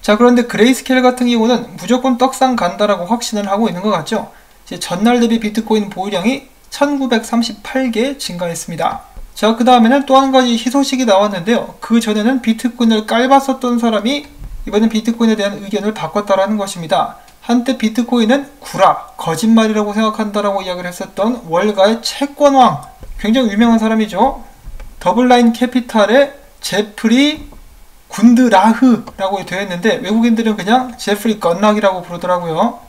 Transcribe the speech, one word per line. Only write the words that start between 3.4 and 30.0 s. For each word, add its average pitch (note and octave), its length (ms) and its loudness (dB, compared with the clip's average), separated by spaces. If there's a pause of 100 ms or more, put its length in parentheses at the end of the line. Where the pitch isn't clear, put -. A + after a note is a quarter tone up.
하고 G#3 180 0
있는 F3 140 -6
것 G#3+ 100 -2
같죠. F#3+ 400 -4 (340)
이제 F3 140 -12
전날 A3+ 400 0
대비 A3+ 200 0
비트코인 G#3+ 500 -2
보유량이 G3+ 580 -4 (240)
천구백삼십팔 B3 1200 -2
개 C4 260 -2
증가했습니다. E3+ 840 -6 (340)
자, A3 200 2
그 A#3+ 80 -2
다음에는 B3 420 6
또 C4 120 4
한 C4+ 140 4
가지 B3+ 220 2
희소식이 C4 520 0
나왔는데요. G3+ 760 0
그 A#3 200 0
전에는 A3+ 420 0
비트코인을 A3+ 640 0
깔봤었던 B3+ 760 2
사람이 A#3 460 -2 (420)
이번엔 G#3+ 220 2
비트코인에 A3+ 460 0
대한 G3+ 260 -4
의견을 G3+ 320 -4
바꿨다라는 G3 640 -2
것입니다. F3 600 -4 (240)
한때 B3 360 0
비트코인은 A#3+ 720 0 (140)
구라, - 460 0 (100)
거짓말이라고 G#3+ 760 0
생각한다라고 G#3 680 -2
이야기를 F3+ 260 -8
했었던 G3+ 640 -4
월가의 G3+ 520 2
채권왕, C4+ 800 2 (380)
굉장히 A3+ 320 0
유명한 A3+ 280 4
사람이죠. A3 640 -2 (580)
더블라인 A#3+ 500 4
캐피탈의 A#3+ 840 2 (280)
제프리 A#3 880 -2 (580)
군드라흐라고 A3 1400 2
되어 F#3 180 -6
있는데 F#3 320 -2
외국인들은 A3 600 0